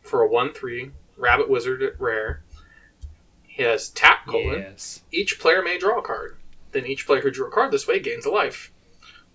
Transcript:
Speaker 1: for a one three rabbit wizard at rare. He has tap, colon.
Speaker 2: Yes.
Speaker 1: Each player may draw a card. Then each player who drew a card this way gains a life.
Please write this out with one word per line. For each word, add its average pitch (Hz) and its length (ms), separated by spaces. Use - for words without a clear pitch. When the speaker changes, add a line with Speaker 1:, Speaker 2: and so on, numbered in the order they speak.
Speaker 1:
for 123 200
a 110 60
one 120 240
three 127 400
rabbit 123 320
wizard 127 340
at 131 180
rare. 110 420
He - 180
has 117 260
tap, - 380
colon. 117 340
Speaker 2:
Yes. - 500
Speaker 1:
Each 185 300
player 175 220
may 175 160
draw 185 200
a - 40
card. - 340
Then 131 140
each 135 200
player 135 160
who 139 80
drew 135 160
a - 40
card - 220
this 139 160
way 190 100
gains - 280
a 135 40
life. 180 400